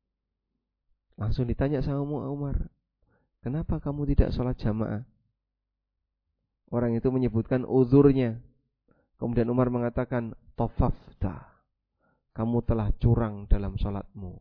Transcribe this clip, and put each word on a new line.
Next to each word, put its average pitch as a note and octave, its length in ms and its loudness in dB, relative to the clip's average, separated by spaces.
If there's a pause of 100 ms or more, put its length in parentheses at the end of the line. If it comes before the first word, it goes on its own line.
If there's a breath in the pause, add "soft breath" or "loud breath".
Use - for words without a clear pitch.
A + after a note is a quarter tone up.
(1160)
Langsung A2 320 -2
ditanya C#3 360 -2
sama C#3+ 440 -4
Umar, C#3+ 420 -4 (720)
"Kenapa D#3 400 -4
kamu C#3+ 240 -6 (100)
tidak - 220 6
salat B2 240 -2
jamaah?" G#2+ 480 -2 (1600)
Orang A#2 240 -2
itu B2+ 160 0
menyebutkan B2+ 560 0
uzurnya. C3 720 6 (800)
Kemudian A#2+ 320 0
Umar B2 160 2
mengatakan, A#2+ 640 -4 (220)
"Tafafta, - 1080 -4 (680)
kamu A#2 320 -2
telah A2 320 0
curang A2+ 500 0
dalam G2 300 2
salatmu." G2 640 -8